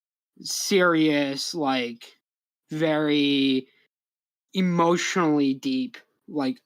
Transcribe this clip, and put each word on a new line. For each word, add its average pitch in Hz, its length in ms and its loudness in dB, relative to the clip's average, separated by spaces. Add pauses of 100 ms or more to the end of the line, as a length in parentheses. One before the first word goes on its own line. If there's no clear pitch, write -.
(400)
serious, 156 1120 0
like, 131 640 -4 (520)
very 147 1000 0 (840)
emotionally 170 1000 2
deep, 131 440 -4 (300)
like, 135 380 -4